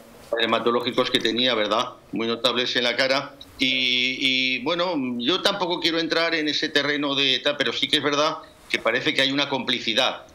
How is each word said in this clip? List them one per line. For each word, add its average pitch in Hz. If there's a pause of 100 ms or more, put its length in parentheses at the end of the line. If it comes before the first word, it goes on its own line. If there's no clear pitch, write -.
(380)
dermatológicos 117
que 123
tenía, 120
¿verdad? 107 (240)
Muy 107
notables 120
en 123
la 120
cara. 135 (260)
Y, 131
y, 131
bueno, 175 (260)
yo 170
tampoco 175
quiero 165
entrar 165
en 156
ese 147
terreno 143
de 135
eta, 143
pero 120
sí -
que 151
es 139
verdad 147 (320)
que 120
parece 123
que -
hay 135
una 139
complicidad 120 (120)